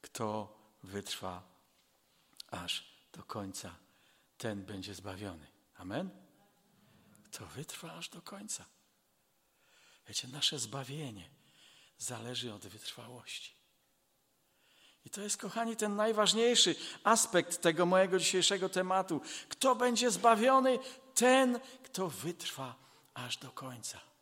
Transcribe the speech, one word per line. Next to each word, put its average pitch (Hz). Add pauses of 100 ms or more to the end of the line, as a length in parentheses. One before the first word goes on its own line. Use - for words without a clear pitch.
Kto 107 (240)
wytrwa 95 (1080)
aż - (180)
do -
końca, 95 (640)
ten 101
będzie 95
zbawiony. 95 (280)
Amen? 123 (1120)
Kto -
wytrwa 160
aż 170
do 180
końca. 202 (1400)
Wiecie, 113
nasze 147
zbawienie 123 (680)
zależy 120
od 104
wytrwałości. 113 (1400)
I -
to 196
jest, 202
kochani, 226
ten 208
najważniejszy 220 (300)
aspekt -
tego 170
mojego 185
dzisiejszego 180
tematu. 185 (280)
Kto 262
będzie 240
zbawiony? 240 (360)
Ten, 254 (220)
kto 185
wytrwa 135 (400)
aż 123
do 131
końca. 123 (220)